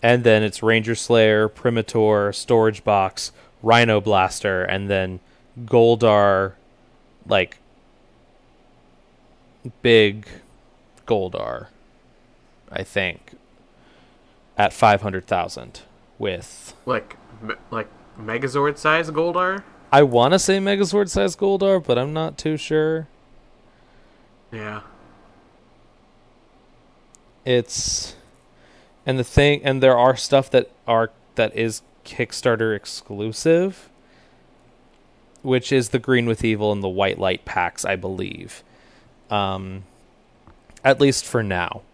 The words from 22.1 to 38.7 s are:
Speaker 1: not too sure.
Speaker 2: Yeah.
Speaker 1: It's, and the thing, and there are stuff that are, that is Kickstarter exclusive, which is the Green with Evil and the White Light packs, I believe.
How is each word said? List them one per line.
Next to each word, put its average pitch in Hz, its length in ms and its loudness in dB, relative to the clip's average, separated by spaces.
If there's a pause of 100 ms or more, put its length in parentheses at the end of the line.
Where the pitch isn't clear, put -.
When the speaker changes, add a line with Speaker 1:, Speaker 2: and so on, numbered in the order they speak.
Speaker 1:
not 160 240 -6
too 156 200 -4
sure. 156 500 -2 (1400)
Speaker 2:
Yeah. 107 300 -12 (2750)
Speaker 1:
It's, - 680 -4 (920)
and 131 120 -2
the 127 60 -2
thing, 143 400 2
and 135 180 0
there 131 160 6
are 123 200 6
stuff - 340 0
that 123 180 2 (160)
are, 113 260 0 (240)
that 110 200 -2
is 113 260 -4 (220)
Kickstarter 113 720 -2
exclusive, 160 1120 -4 (1500)
which 127 280 -2
is 131 180 0
the 131 100 -2
Green 120 260 0
with 113 180 -2
Evil 107 300 0
and 101 100 -6
the 95 60 -2
White 95 300 -2
Light 95 260 -4
packs, - 400 -4
I 95 100 -2
believe. 95 680 -12 (640)